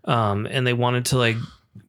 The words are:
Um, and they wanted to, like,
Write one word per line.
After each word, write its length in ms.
Um, 460
and 160
they 80
wanted 320
to, 120
like, 180